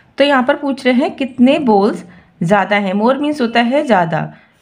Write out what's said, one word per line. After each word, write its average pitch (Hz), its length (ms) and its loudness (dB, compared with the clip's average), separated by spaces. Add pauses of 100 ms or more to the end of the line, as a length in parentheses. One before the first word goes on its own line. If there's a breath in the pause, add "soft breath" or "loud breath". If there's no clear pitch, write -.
(180 loud breath)
तो 277 60 4
यहाँ 277 200 2
पर 285 120 0
पूछ 277 300 -6
रहे 254 100 2
हैं 294 200 0
कितने 262 440 0
बॉल्स 226 440 0 (400 soft breath)
ज़्यादा 196 320 0
हैं, 196 180 -2
more 226 220 0
means 294 260 -4
होता 233 200 0
है 262 240 0
ज़्यादा, 165 480 0 (280 soft breath)